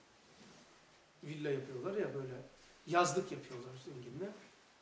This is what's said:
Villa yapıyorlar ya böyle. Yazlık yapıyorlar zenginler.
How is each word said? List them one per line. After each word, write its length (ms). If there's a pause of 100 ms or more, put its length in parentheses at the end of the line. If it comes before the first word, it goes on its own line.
(1200)
Villa 260
yapıyorlar 440
ya 200
böyle. 200 (540)
Yazlık 440
yapıyorlar 400 (140)
zenginler. 440 (520)